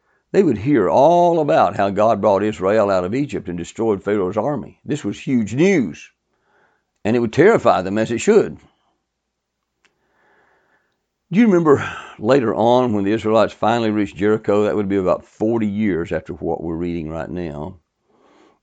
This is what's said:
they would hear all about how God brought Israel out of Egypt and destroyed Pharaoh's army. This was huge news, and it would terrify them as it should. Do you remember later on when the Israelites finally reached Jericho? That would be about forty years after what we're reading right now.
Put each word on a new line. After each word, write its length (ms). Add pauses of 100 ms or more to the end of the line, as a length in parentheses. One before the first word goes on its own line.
(320)
they 100
would 160
hear 320
all 500
about 360
how 160
God 300
brought 200
Israel 480
out 140
of 100
Egypt 360
and 80
destroyed 460
Pharaoh's 340
army. 460
This 220
was 140
huge 340
news, 560 (960)
and 100
it 40
would 140
terrify 500
them 160
as 120
it 60
should. 400 (2750)
Do 80
you 80
remember 400 (300)
later 360
on 400
when 100
the 80
Israelites 420
finally 380
reached 240
Jericho? 480
That 120
would 140
be 80
about 280
forty 420
years 440
after 220
what 300
we're 120
reading 340
right 200
now. 500 (840)